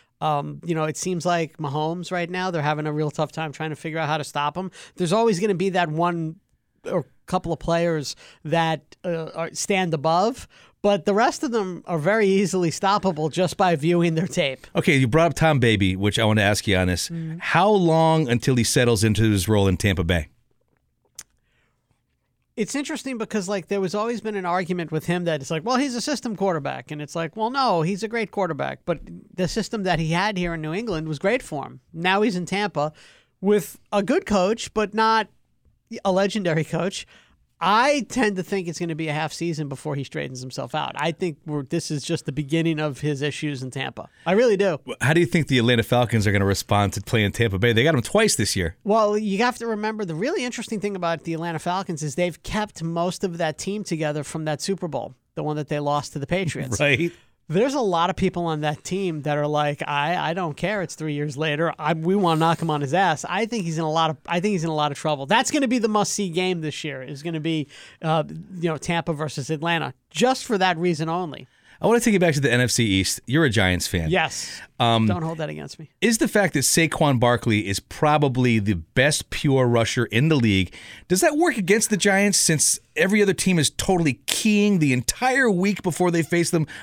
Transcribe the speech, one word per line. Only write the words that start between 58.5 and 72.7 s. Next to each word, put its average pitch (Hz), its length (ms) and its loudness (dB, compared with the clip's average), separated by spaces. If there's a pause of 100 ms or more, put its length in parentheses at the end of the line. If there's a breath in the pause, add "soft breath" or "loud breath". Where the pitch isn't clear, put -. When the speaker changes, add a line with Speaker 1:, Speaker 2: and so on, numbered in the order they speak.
Speaker 1:
that 151 200 -2
team 180 400 -4
that 147 160 0
are 147 80 0
like, 147 400 0
"I, 151 440 0
I 165 40 -2
don't 170 220 -4
care. 196 260 -4
It's - 140 -8
three 156 180 -6
years 147 220 -4
later. 156 420 0
I, 151 140 0
we 165 240 0
wanna 170 240 4
knock 165 200 2
him 170 100 -2
on 151 100 0
his 139 120 -4
ass." 175 360 2
I 208 180 -2
think 214 180 -4
he's 160 140 -4
in 165 60 -2
a 156 80 -2
lot 160 180 2
of, 143 60 -4 (100)
I 175 140 -2
think 208 100 0
he's 170 140 -2
in 165 60 -2
a 156 40 -2
lot 151 160 0
of 143 80 -10
trouble. 139 280 -2
That's 220 260 2
gonna 277 160 2
be 247 100 0
the 226 80 0
must-see 208 440 0
game 180 300 -2
this 151 220 -8
year, 135 220 -8
is 143 180 -12
gonna 165 160 -4
be, 156 300 -2 (340 loud breath)
uh, 156 220 2 (340)
you 170 100 -2
know, 156 100 -2
Tampa 170 340 -2
versus 147 360 -6
Atlanta, 156 460 -2 (160)
just 247 340 0
for 214 140 0
that 185 180 2
reason 160 320 0
only. 165 380 -6 (320 soft breath)
Speaker 2:
I - 80 0
wanna 226 140 4
take 226 140 4
you 190 40 6
back 170 160 4
to 143 60 0
the 135 100 2
N 123 120 4
F 120 80 2